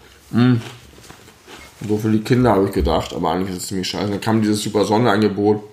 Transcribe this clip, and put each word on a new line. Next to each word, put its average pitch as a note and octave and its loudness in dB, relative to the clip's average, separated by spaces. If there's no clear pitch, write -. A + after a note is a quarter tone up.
Mhm. A#2+ 4
So G#2 0
für A2 -2
die A2 2
Kinder A#2+ 2
habe G2 4
ich G2+ -2
gedacht, E2 0
aber E2 -2
eigentlich F#2+ -2
ist F2+ -8
es - -10
ziemlich F#2 -6
scheiße. F#2+ -4
Dann G2+ -4
kam A2 0
dieses G#2 0
super G#2 0
Sonderangebot G#2 2